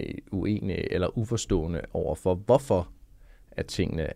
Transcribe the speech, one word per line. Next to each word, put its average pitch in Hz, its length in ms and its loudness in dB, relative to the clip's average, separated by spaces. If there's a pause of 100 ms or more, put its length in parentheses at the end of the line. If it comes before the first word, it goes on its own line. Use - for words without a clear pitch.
øh, - 140 -6 (180)
uenige 98 600 -2
eller 87 260 0
uforstående 90 640 0 (120)
over 78 220 0
for, 92 200 2
hvorfor 104 540 4 (640)
at - 160 -4
tingene 80 500 -2